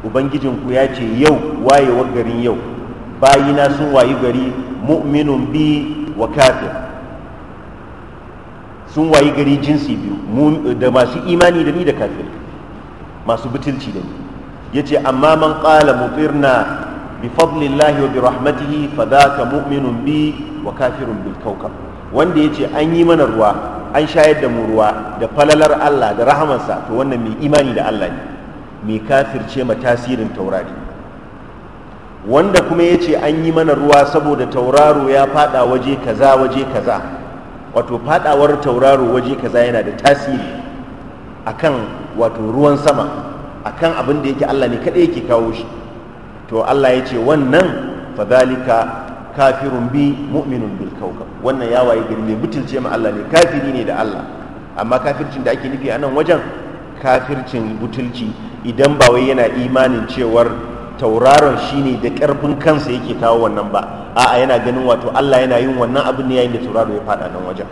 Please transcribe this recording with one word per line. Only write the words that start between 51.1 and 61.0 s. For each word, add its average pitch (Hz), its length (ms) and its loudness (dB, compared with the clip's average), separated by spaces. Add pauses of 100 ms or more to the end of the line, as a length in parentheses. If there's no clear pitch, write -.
Wannan 123 300 -2
ya 123 160 4
waye 113 160 2
gari 110 180 -6
mai 110 140 -2
butulce 120 480 -6
ma - 80 -4
Allah 110 240 -2
ne, 104 160 -6
kafiri 147 400 2
ne 123 160 -4
da - 160 -4
Allah. 104 200 -6 (520)
Amma 117 240 0
kafircin 139 440 -4
da - 120 0
ake 131 160 -8
nufi 135 160 -6
a 117 100 -2
nan 139 160 -4
wajen, 156 260 2 (600)
kafircin 127 800 -2
butulci, 120 480 -6 (400)
idan 139 320 2
ba 131 100 8
wai 127 220 4
yana 127 160 4
imanin 127 640 2
cewar 117 400 4 (480)
tauraron 127 560 6 (140)